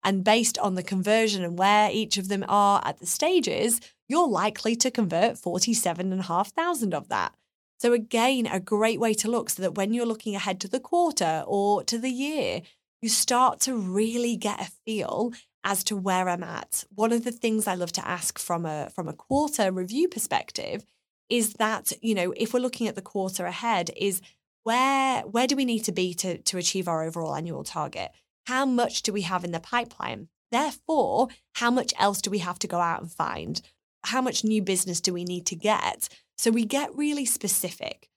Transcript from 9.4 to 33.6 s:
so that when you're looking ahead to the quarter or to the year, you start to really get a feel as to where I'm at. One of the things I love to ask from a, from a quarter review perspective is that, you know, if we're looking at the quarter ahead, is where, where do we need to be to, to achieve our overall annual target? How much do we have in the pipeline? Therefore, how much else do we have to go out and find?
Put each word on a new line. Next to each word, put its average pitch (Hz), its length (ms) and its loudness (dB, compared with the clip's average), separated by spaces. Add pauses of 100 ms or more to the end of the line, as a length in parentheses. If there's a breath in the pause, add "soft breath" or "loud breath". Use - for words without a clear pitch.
so - 120 -4
that 175 140 -2
when 208 160 0
you're 240 140 0
looking 220 280 -4
ahead 190 260 -2
to 202 80 -8
the 262 120 -2
quarter 208 680 2
or 202 380 2
to 233 120 -2
the 240 140 -2
year, 269 520 -2 (380 loud breath)
you 226 80 -4
start 247 520 2
to 254 160 0
really 220 600 0
get - 240 -2
a 170 120 -8 (120)
feel 220 480 -2 (300 loud breath)
as 196 220 -2
to 214 120 -2
where 185 320 2
I'm 175 140 -2
at. - 500 -8
One 214 200 2
of 233 100 2
the 240 80 -4
things 220 380 0
I 190 60 0
love 175 180 -4
to - 160 -4
ask 170 300 -4
from 170 280 -2
a, 151 240 -6
from 170 160 -6
a 151 60 -6
quarter 269 580 0
review 190 380 0
perspective - 760 -4 (420)
is 226 260 2
that, 220 380 -2 (100)
you 220 140 2
know, 180 200 0
if 226 160 -2
we're 247 80 2
looking 247 280 -2
at - 80 -6
the 190 60 -10
quarter 190 440 -4
ahead, 180 500 -2
is 190 260 -2 (420 loud breath)
where, 262 580 2
where 233 240 2
do 277 80 2
we 269 100 2
need 233 200 0
to 208 80 -2
be 180 220 0
to, 180 240 -4
to - 200 -4
achieve 180 300 -2
our 160 160 0
overall 160 320 -4
annual 160 260 -6
target? 147 480 -6 (360 soft breath)
How 262 200 2
much 240 360 2
do 214 100 -2
we 202 100 -2
have 180 220 -2
in 170 80 -4
the 165 80 -4
pipeline? 240 680 -6 (220)
Therefore, 262 800 2 (280 loud breath)
how 240 140 2
much 254 260 2
else 202 240 2
do 202 100 -4
we 208 80 0
have 180 220 -4
to - 60 -4
go 175 140 -2
out 170 220 0
and 165 100 -12
find? - 480 -4 (440 soft breath)